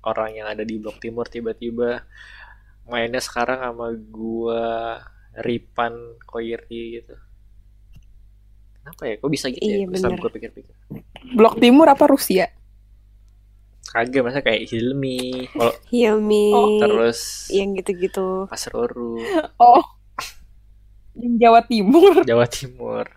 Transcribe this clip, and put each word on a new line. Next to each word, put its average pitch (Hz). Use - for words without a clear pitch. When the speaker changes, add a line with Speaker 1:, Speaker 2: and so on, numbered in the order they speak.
Speaker 1:
orang 110
yang 107
ada 107
di 110
Blok 107
Timur 117
tiba-tiba 117
mainnya 120
sekarang 127
sama 120
gua, 113
Ripan, 117
Koiri 117
gitu. -
Kenapa -
ya? 117
Kok 143
bisa 139
gitu -
ya? 208
Speaker 2:
Iya, 196
Speaker 1:
Bisa 185
Speaker 2:
bener. 180
Speaker 1:
gua 226
pikir-pikir. -
Speaker 3:
Blok 220
Timur 247
apa 277
Rusia? -
Speaker 1:
Kagak, 123
masa 127
kayak 113
Hilmi, 127
kalau 233
Speaker 2:
Hilmi. 214
Speaker 3:
Oh. 208
Speaker 1:
terus 208
Speaker 2:
Yang 196
gitu-gitu. 185
Speaker 1:
Mas -
Roro. 233
Speaker 3:
Oh. 240
Yang 240
Jawa 233
Timur. 247
Speaker 1:
Jawa 120
Timur. 120